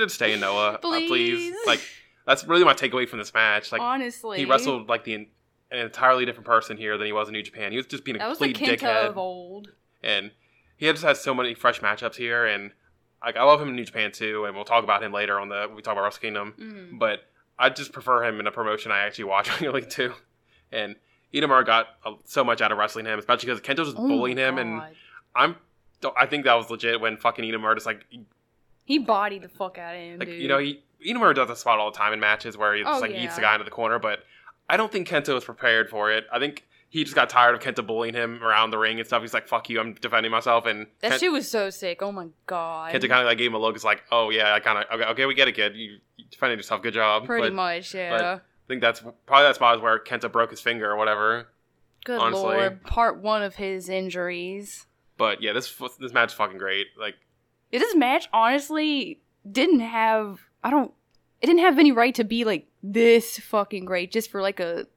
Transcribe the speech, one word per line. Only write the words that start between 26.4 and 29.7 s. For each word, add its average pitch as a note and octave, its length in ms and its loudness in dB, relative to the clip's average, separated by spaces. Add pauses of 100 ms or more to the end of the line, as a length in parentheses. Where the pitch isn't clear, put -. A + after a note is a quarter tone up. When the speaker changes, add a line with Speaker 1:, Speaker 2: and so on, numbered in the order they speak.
Speaker 1:
that B2 80 6
was A2+ 140 0
legit A#2 320 -2
when A2 160 -2
fucking A#2 280 -2
Inamura A2 300 0
just, A2 120 -4
like, A2 180 -8 (800)
Speaker 2:
He C#4+ 140 0
bodied G#3 440 -2
the F3+ 60 -20
fuck F#3 300 -10